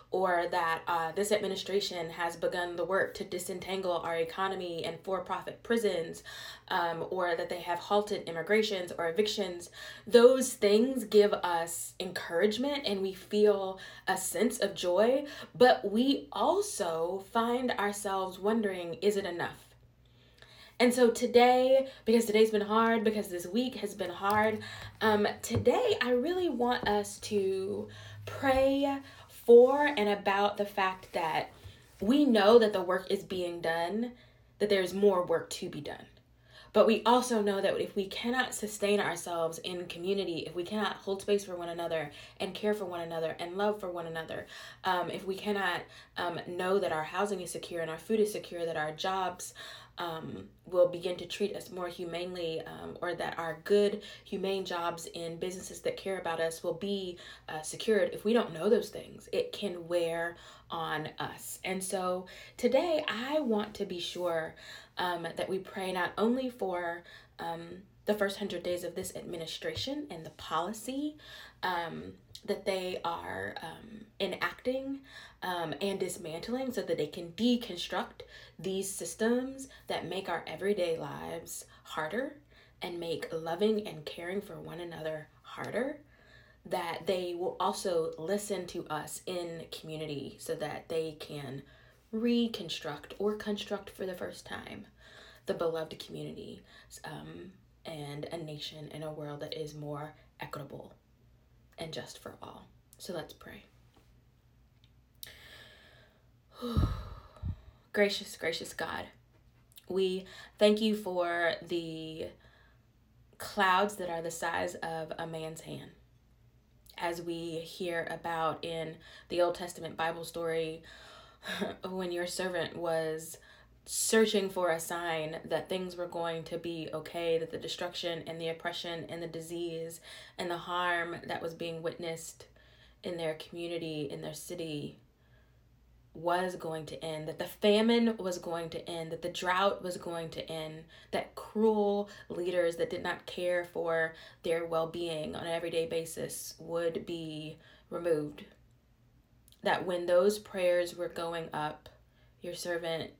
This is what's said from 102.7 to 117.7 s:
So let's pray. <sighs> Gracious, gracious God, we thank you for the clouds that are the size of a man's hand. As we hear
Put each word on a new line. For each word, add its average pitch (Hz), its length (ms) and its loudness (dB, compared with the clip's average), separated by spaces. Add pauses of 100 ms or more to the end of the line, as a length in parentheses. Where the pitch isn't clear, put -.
So - 160 -8
let's 156 180 -8
pray. - 320 -18 (3000)
<sighs> - 1300 -4
Gracious, 202 440 2
gracious - 380 -4
God, 165 320 -4 (800)
we 190 380 0 (320)
thank 208 220 8
you 220 140 4
for 175 600 0 (120)
the 165 600 -6 (1120)
clouds 196 580 2
that 180 140 -6
are 165 120 -4
the 170 80 -4
size 175 460 -4
of 160 420 -6
a 165 80 -6
man's 160 360 -8
hand. 147 280 -12 (1080)
As 170 240 -4
we 170 380 -6
hear 170 500 -4